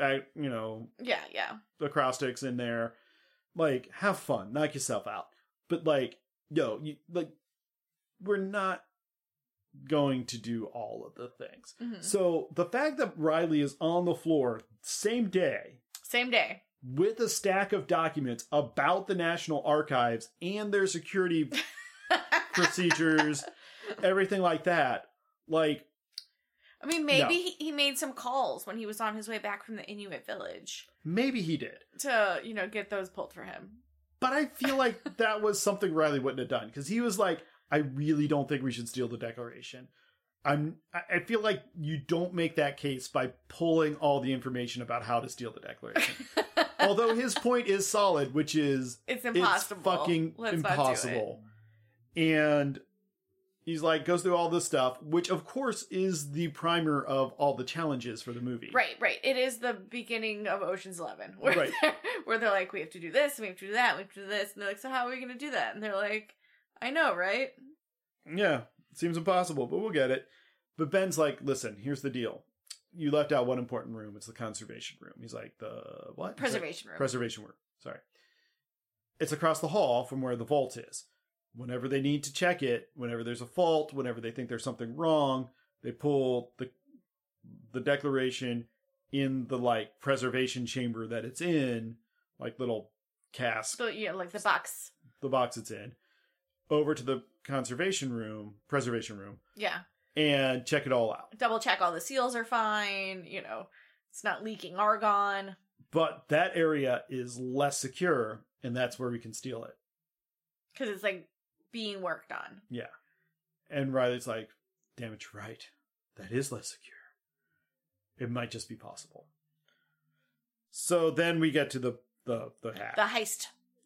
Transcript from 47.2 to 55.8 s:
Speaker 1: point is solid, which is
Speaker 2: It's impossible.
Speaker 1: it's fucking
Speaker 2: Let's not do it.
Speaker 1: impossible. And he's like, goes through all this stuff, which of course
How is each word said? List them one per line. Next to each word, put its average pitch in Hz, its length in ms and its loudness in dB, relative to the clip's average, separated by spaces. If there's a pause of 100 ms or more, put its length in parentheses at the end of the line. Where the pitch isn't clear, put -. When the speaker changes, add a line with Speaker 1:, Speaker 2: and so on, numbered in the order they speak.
Speaker 1:
point 240 320 2
is 196 220 4
solid, 165 460 4
which 151 200 2
is 139 440 2 (100)
Speaker 2:
It's 247 160 -2
impossible. 190 560 2
Speaker 1:
it's - 40 -2
fucking 170 520 2
Speaker 2:
Let's 208 260 0
not - 0 -
do 202 60 0
it. - 20 4
Speaker 1:
impossible. 123 720 0 (720)
And 151 640 4 (840)
he's 160 180 -4
like, 160 220 4
goes 175 180 4
through 180 140 4
all 170 120 4
this 170 160 2
stuff, 135 380 2
which 165 260 2
of 180 160 0
course 254 460 -2